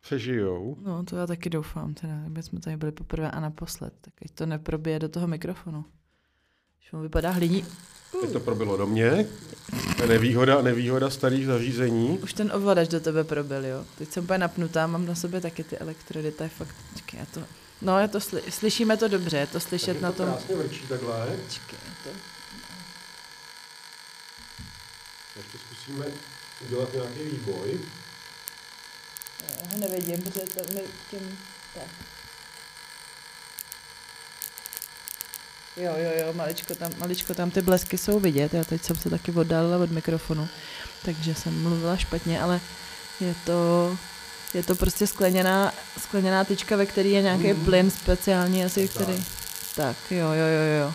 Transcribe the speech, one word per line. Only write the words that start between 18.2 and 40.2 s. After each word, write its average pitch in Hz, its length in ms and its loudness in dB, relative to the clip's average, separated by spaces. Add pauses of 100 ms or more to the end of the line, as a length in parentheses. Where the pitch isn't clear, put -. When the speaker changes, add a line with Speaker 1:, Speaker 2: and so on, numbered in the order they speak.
Speaker 2:
slyšíme 214 460 4
to 220 120 2
dobře, 180 280 0
je 143 100 2
to 170 140 -4
slyšet 175 320 -4
Speaker 1:
Takže 156 100 -2
Speaker 2:
na 175 100 0
Speaker 1:
to - 40 -4
Speaker 2:
tom. 180 100 0
Speaker 1:
krásně 180 300 -2
vrčí 135 320 -4
takhle. 117 380 -2 (180)
Speaker 2:
Počkej, - 340 -12 (260)
to 139 60 -10 (3250)
Speaker 1:
Ještě 101 220 -14
zkusíme 139 480 -10 (600)
udělat 123 280 -4
nějaký 123 260 -6 (120)
výboj. 113 480 -4 (1800)
Speaker 2:
Já 175 80 -6
ho 202 80 0
nevidím, 175 420 -2
protože 180 180 -4
to 185 340 -4
mi 196 60 -2 (300)
tím, 190 280 -10 (360)
tak. 170 140 -12 (4000)
Jo, 175 200 0
jo, 165 140 2 (160)
jo, 165 60 -2
maličko 160 420 -4
tam, 170 240 -8
maličko 180 360 -2
tam 180 160 0
ty 196 120 4
blesky 180 360 4
jsou 208 220 4
vidět. 156 340 4
Já 165 100 2
teď 165 180 -2
jsem 165 140 -2
se - 140 -2
taky 170 220 -2
oddálila 165 520 4
od 170 60 0
mikrofonu, 160 580 -2 (560)